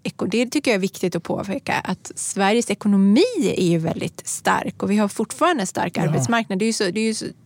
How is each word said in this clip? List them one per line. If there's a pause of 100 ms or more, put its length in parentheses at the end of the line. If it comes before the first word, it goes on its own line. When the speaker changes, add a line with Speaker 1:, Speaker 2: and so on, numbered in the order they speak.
Speaker 1:
eko-,
det
tycker
jag
är
viktigt
att
påpeka,
att
Sveriges
ekonomi (360)
är
ju
väldigt
stark
och
vi
har
fortfarande
en
stark
Speaker 2:
Ja.
Speaker 1:
arbetsmarknad.
Det
är
ju
så,
det
är
ju
så, (200)